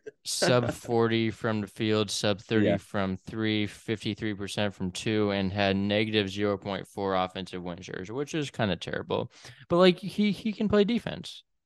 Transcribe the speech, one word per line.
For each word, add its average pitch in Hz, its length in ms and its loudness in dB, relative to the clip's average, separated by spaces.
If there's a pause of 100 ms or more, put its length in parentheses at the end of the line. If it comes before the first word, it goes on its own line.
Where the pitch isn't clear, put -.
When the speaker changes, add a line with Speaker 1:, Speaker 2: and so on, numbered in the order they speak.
Speaker 1:
<laughs> - 160 -20
Speaker 2:
sub 123 480 2
forty 113 580 2
from 107 300 -2
the 98 60 -6
field, 107 440 0
sub 104 300 0
thirty 107 240 4
Speaker 1:
Yeah. 92 120 4
Speaker 2:
from 95 380 -4
three, 107 500 -2
fifty-three 107 680 -4
percent 101 420 -4
from 92 160 -4
two, 107 400 0
and 95 220 0
had 98 240 4
negative 104 520 2
zero 101 280 0
point 98 280 -6
four 98 300 -2
offensive 92 480 -4
win 87 160 -8
shares, - 320 -10
which 139 220 -8
is 147 160 -4
kinda 101 260 0
terrible. - 560 -4 (380)
But, 175 80 2
like, 180 220 6
he, 208 340 0
he - 180 -6
can 208 160 -4
play 208 160 6
defense. - 600 -6 (220)